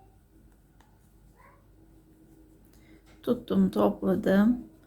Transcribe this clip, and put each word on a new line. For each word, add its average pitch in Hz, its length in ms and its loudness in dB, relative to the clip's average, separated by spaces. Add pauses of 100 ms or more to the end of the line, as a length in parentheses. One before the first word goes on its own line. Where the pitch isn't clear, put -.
(3250)
Tuttum, 190 480 -2
topladım. 202 880 0 (280)